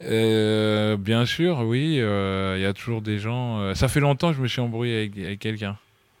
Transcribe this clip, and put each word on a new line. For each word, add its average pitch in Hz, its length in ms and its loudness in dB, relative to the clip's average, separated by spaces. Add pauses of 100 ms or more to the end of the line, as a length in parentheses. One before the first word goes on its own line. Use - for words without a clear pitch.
Euh, 107 920 2
bien 110 280 2
sûr, 165 360 0
oui, 135 400 0
euh, 98 580 0
il 95 40 -2
y 98 40 2
a 101 80 2
toujours 113 260 -6
des 107 180 -2
gens, 117 420 -4
euh, 98 140 -2
ça 131 140 2
fait 147 120 0
longtemps 143 300 2
que 151 60 0
je 135 60 -4
me 123 60 0
suis - 120 -4
embrouillé 117 380 -2
avec, 104 200 -4
avec 98 220 -8
quelqu'un. 107 360 -4 (440)